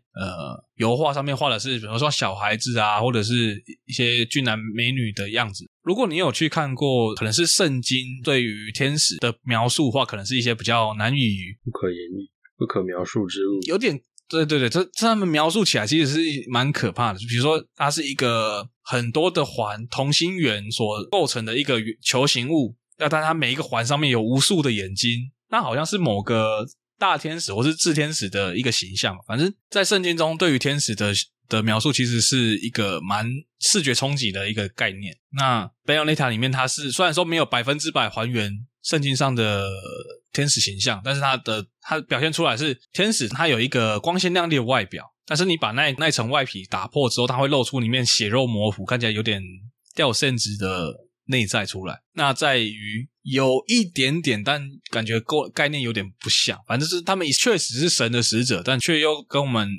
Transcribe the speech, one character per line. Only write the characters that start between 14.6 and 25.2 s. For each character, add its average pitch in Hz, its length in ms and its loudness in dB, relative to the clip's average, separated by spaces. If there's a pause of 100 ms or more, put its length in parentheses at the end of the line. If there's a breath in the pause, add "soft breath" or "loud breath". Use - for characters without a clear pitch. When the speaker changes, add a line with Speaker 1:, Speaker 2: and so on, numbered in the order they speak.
Speaker 1:
这， 170 140 2
这 214 240 -2
他 226 80 4
们 202 100 0
描 156 240 2
述 196 140 2
起 143 140 2
来 107 100 0
其 151 180 4
实 135 80 0
是 160 60 2 (300)
蛮 127 200 2
可 127 220 0
怕 117 220 -2
的。 92 60 -10
比 120 180 -4
如 120 40 2
说， 156 240 2 (100)
它 147 140 0
是 147 160 -2
一 139 80 -6
个 113 560 0 (140)
很 120 260 -2
多 156 220 2
的 165 140 0
环， 110 420 -6
同 143 240 0
心 170 240 2
圆 107 340 0
所 107 360 -2
构 185 200 2
成 117 200 -4
的 113 120 -4
一 143 60 0
个 127 160 2
圆-， 113 240 -6
球 135 240 2
形 127 220 0
物， 143 260 0 (220)
那 156 100 0
但 156 160 2
它 156 100 2
每 131 200 2
一 - 20 0
个 117 80 -4
环 113 200 -2
上 143 140 0
面 147 120 2
有 117 120 4
无 123 180 2
数 165 220 4
的 135 100 2
眼 98 220 -4
睛， 120 380 -2 (200)